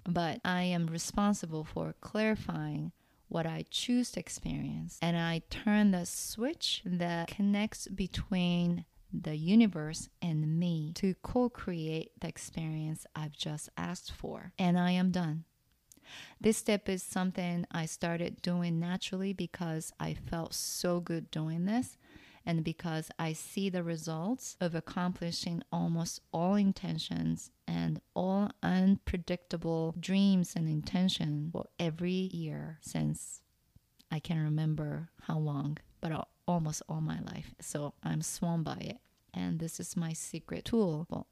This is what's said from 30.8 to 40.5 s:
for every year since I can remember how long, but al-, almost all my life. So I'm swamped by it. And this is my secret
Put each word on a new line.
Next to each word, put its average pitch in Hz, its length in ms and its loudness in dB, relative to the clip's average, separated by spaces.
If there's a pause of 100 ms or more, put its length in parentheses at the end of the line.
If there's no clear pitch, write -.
for - 140 -6 (120)
every 170 320 0
year 160 720 -4
since - 600 -4 (720)
I 156 80 -2
can 160 240 0
remember 151 640 0 (120)
how 160 160 -2
long, 147 400 0 (240)
but 165 100 -2
al-, - 160 -4 (200)
almost 165 420 0
all 156 100 -2
my 160 220 -2
life. - 400 -10
So 147 320 -4 (100)
I'm 160 180 0
swamped 170 440 0
by - 160 -6
it. - 160 -8 (360)
And 180 260 -2
this 165 200 -6
is - 180 -6
my 165 160 -2
secret - 520 -8